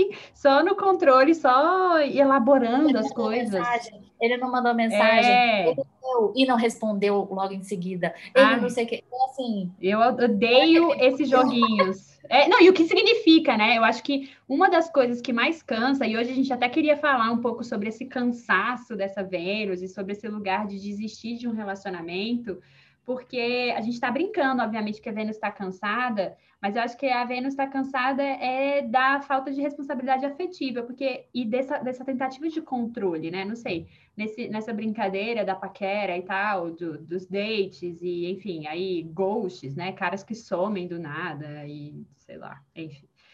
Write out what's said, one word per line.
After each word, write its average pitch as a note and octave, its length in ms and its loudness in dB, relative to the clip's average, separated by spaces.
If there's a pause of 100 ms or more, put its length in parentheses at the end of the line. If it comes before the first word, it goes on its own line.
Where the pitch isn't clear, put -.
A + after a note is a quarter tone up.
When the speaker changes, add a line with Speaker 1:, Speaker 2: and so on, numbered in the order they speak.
(340)
Speaker 1:
só C#4 280 4
no F#4+ 140 2
controle, E4 580 6
só E4 680 4
elaborando C4+ 920 4
Speaker 2:
Ele B3+ 80 4
Speaker 1:
as B3+ 120 -2
Speaker 2:
mandou - 0 -
Speaker 1:
coisas. A3 560 -2
Speaker 2:
mensagem, A#3 540 -6
ele A#3 160 2
não B3+ 140 -4
mandou A#3+ 240 0
mensagem, A3+ 640 4
Speaker 1:
É. A3 260 2
Speaker 2:
ele E3 180 0 (200)
leu A#3+ 340 0
e C4 100 4
não B3 100 2
respondeu G3+ 760 0
logo F#3+ 220 -4
em G3 100 -10
seguida. F3+ 520 -6 (200)
Ele B3+ 220 6
Speaker 1:
Ai. A#3 40 0
Speaker 2:
não A#3+ 80 0
sei A#3 160 -2
o A#3 40 -4
quê. - 180 -8
Então, B3+ 200 -2
assim, G#3+ 540 -6
Speaker 1:
Eu G3+ 200 2
odeio B3 920 6
Speaker 2:
olha, - 80 -2
Speaker 1:
esses C4 300 4
Speaker 2:
eu - 0 -
Speaker 1:
joguinhos. A3+ 1000 2
É, C#4 200 6
não, F#4+ 140 8
e F4 80 12
o - 20 12
que E4 120 4
significa, E4 720 4
né? A3+ 200 4
Eu A3+ 80 4
acho A#3 180 2
que C#4 280 -4 (180)
uma E4+ 220 4
das E4 200 4
coisas A#3+ 300 2
que B3+ 120 -6
mais B3+ 300 0
cansa, B3+ 440 0
e A3 100 0
hoje A#3+ 140 -2
a C4 40 -6
gente C4+ 180 0
até A#3+ 160 0
queria D4+ 280 2
falar C4 340 2
um A#3+ 100 0
pouco A#3 240 -4
sobre G#3+ 240 -4
esse - 180 -8
cansaço A#3+ 880 -2
dessa G3 260 -6
Vênus F#3 600 -4
e F#3 60 -10
sobre G3 240 -10
esse G#3 160 -10
lugar G#3 380 -4
de G3+ 140 -10
desistir G#3+ 560 -10
de A#3+ 120 -8
um A3+ 40 -4
relacionamento, G3 1080 -6 (440)
porque B3 720 -4
a - 40 -6
gente A#3+ 180 -6
tá B3 120 -2
brincando, C4+ 520 -2
obviamente, G#3+ 380 -6
que - 80 -14
a G#3+ 40 -6
Vênus G#3+ 240 -6
tá G#3 140 -6
cansada, G#3 840 -6 (240)
mas G3+ 160 -4
eu A#3 60 0
acho B3+ 140 -6
que C#4 100 -4
a B3 180 0
Vênus B3 320 -6
tá C#4 100 -2
cansada C4+ 560 -2
é C#4 600 -2
da C4 380 2
falta C#4 300 -4
de C#4 100 -6
responsabilidade C#4 640 -2
afetiva, C#4 600 -6
porque, B3+ 500 -6
e B3 100 -4
dessa, C4+ 340 -2
dessa B3+ 260 -8
tentativa C4+ 440 -6
de D#4 140 -6
controle, G3 680 -4
né? F#3+ 140 -6
Não A3 120 -8
sei, F3 320 -8 (280)
nesse, G#3+ 320 -8
nessa G#3+ 240 -8
brincadeira G#3+ 720 -4
da F#3+ 120 -4
paquera F#3+ 600 -6
e F#3 60 -6
tal, F#3+ 480 -4
do, E3 280 -10
dos E3+ 280 -10
dates, F#3+ 760 -4
e, F3 280 -6
enfim, F3+ 380 -10
aí F3 340 -6
ghosts, F3+ 720 -6
né? F3 180 -8
Caras G3 300 -6
que - 120 -12
somem F#3 520 -4
do E3+ 140 -10
nada, D3+ 640 -10
e D3 400 -16 (120)
sei - 200 -20
lá, - 240 -18 (140)
enfim. D#3+ 320 -16 (260)